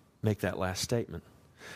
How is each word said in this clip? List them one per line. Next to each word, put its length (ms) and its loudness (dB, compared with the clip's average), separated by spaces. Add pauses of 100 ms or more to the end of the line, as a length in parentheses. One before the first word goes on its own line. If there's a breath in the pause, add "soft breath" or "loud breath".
(220 soft breath)
make 180 4
that 200 0
last 220 0
statement? 420 0 (520 loud breath)